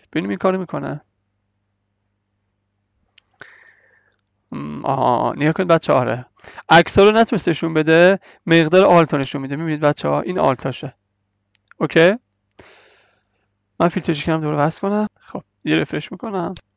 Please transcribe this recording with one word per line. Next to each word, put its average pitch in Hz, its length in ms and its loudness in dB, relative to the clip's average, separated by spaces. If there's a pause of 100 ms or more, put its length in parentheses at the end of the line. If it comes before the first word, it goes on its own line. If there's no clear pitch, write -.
(120)
ببینیم 180 180 -6
این 196 100 -6
کارو 190 200 -2
می‌کنه. 147 420 -8 (3500)
م، 147 340 -10
آها، 123 520 -2
نگاه 165 160 -2
کنید 190 140 -6
بچه‌ها، 156 320 0
آره. 123 260 -6 (440)
عکس 170 300 4
رو 202 120 8
نتونست 220 380 0
نشون 165 240 -4
بده، 165 460 4 (260)
مقدار 165 400 4
آلت 170 280 4
رو 143 60 0
نشون 139 220 -6
می‌ده. 135 140 -8
می‌بینید 156 240 -4
بچه‌ها، 147 420 0
این 180 180 -4
آلتاشه. - 560 -4 (840)
اوکی؟ 165 380 2 (1600)
من 170 80 2
فیلتر - 260 -4
شکنم 156 280 -4
دوباره 151 160 -4
وصل 147 220 -2
کنم. 208 280 -2 (120)
خب، - 240 -14 (220)
یه 151 100 0
رفرش - 360 -4
می‌کنم. 190 440 -8 (200)